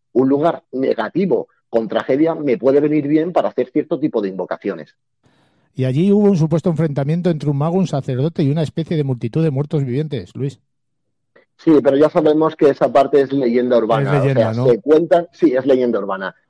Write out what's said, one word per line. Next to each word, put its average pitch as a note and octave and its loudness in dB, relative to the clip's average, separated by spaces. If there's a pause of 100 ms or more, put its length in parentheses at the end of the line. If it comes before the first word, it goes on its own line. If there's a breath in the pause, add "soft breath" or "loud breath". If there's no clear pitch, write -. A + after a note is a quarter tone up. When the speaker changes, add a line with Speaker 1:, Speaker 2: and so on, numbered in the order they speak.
(140)
Speaker 1:
un C3 2
lugar C#3+ 0
negativo B2 -2 (220)
con A2+ -2
tragedia C#3 0
me C#3+ -2
puede C3+ 2
venir D3 0
bien D#3 0
para C#3 0
hacer B2 -4
cierto D3 -4
tipo B2 -2
de G2 -4
invocaciones". F2+ -8 (800)
Speaker 2:
Y C3 -2
allí D3+ 2
hubo G3+ 4
un G3+ 4
supuesto D#3+ 0
enfrentamiento D#3 -2
entre D3 -2
un C#3 -2
mago, E3 -2
un F#3+ 0
sacerdote C#3 -4
y C3+ 2
una D#3+ -2
especie D#3+ -4
de D3 0
multitud B2+ -4
de D#3+ 0
muertos C#3+ -4
vivientes, C3 -6
Luis. C3+ -8 (960 soft breath)
Speaker 1:
Sí, - 0 (100)
pero C#3 2
ya D3+ 4
sabemos D#3 0
que D3+ 4
esa C3+ 0
parte C#3 4
es C3+ -4
leyenda B2 0
urbana. A#2 0
Speaker 2:
Es C3+ 0
leyenda, B2+ 0
Speaker 1:
O A2 -4
sea, A#2+ -2
Speaker 2:
¿no? C3 4
Speaker 1:
se A#2 2
cuenta, E3 2
sí, C#3+ 2
es B2+ -2
leyenda B2 2
urbana. F#2+ -6 (140)